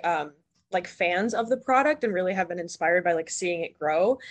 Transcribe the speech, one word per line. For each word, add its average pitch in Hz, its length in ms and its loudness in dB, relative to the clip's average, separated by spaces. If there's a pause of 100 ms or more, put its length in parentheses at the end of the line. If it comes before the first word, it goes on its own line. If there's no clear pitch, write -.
um, 151 280 -2 (380)
like, 180 160 -2
fans 190 460 0
of 226 160 -2
the 254 80 0
product 269 480 2
and 208 80 0
really 185 200 0
have 185 140 0
been 175 120 -8
inspired 170 440 0
by, 175 80 2
like, 165 180 0
seeing 175 340 -2
it - 140 -10
grow, 175 400 2 (120)